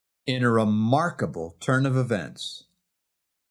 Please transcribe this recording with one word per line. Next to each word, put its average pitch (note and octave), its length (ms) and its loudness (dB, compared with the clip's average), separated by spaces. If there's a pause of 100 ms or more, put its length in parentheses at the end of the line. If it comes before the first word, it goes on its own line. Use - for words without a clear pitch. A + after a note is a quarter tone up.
(280)
in B2+ 160 0
a A#2+ 80 4
remarkable A2 1080 0
turn C3+ 280 2
of C3 100 0
events, A2 680 -6 (840)